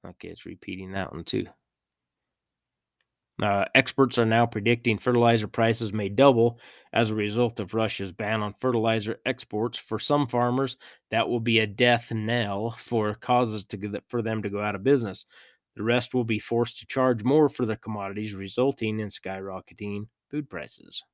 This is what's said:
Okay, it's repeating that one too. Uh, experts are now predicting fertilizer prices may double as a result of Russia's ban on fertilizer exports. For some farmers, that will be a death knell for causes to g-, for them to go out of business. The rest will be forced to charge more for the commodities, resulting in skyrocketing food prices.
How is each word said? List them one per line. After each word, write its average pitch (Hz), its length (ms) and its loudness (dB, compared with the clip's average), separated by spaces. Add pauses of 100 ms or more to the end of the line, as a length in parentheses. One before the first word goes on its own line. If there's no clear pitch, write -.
Okay, 90 220 -16
it's 85 180 -16
repeating 92 460 -12
that 95 200 -6
one 82 120 -10
too. 104 240 -2 (1900)
Uh, 101 240 2 (100)
experts 131 420 4
are 117 80 6
now 113 200 6
predicting 113 520 0
fertilizer 117 500 4
prices 113 460 0
may 104 160 -4
double 117 500 6 (340)
as 110 180 2
a 107 40 -2
result 107 440 0
of 101 160 -6
Russia's 104 360 -2
ban 107 300 -2
on 104 180 -4
fertilizer 113 680 0
exports. 120 520 -4
For - 220 -6
some 147 280 0
farmers, 123 500 0 (340)
that 110 160 2
will 117 120 0
be 113 200 2
a 110 80 2
death 120 440 2
knell 110 600 -2
for 107 420 -2
causes 113 520 0
to - 120 -10
g-, 101 300 -8
for 117 160 -4
them 110 180 -2
to 101 80 -4
go 101 100 -4
out 104 140 -2
of 95 100 -8
business. 120 420 2 (500)
The - 80 -8
rest 120 320 0
will 123 80 2
be 110 160 -2
forced 117 400 -2
to - 80 -16
charge 127 360 2
more 143 240 6
for 123 200 -2
the 107 100 -2
commodities, 104 560 -6
resulting 107 680 -2
in 107 100 -4
skyrocketing 98 1000 -10 (240)
food 147 180 -8
prices. - 540 -12 (100)